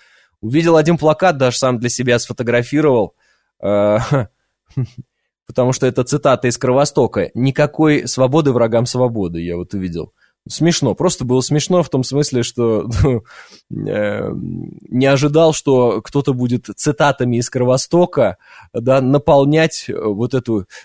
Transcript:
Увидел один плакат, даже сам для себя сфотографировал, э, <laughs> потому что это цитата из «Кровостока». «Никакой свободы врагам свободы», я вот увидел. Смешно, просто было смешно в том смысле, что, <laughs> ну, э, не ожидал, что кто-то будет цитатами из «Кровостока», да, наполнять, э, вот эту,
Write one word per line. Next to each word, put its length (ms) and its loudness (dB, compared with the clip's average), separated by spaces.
Увидел 340 2
один 220 4
плакат, 400 2
даже 200 0
сам 220 0
для 100 -2
себя 280 0
сфотографировал, 960 0
э, 360 2
<laughs> 300 -8
потому 260 0
что 140 -2
это 180 0
цитата 440 0
из 100 -2
«Кровостока». 760 0
«Никакой 720 0
свободы 440 2
врагам 340 2
свободы», 560 -2
я 140 -6
вот 180 -10
увидел. 380 -8
Смешно, 460 0
просто 320 -2
было 160 2
смешно 400 0
в 80 -6
том 140 -2
смысле, 380 -2
что, 460 -2
<laughs> 160 -2
ну, 180 0
э, 420 -4
не 180 0
ожидал, 460 4
что 500 2
кто-то 320 -2
будет 420 -2
цитатами 640 0
из 120 -4
«Кровостока», 880 0
да, 280 2
наполнять, 840 2
э, 120 -8
вот 340 -2
эту, 320 -2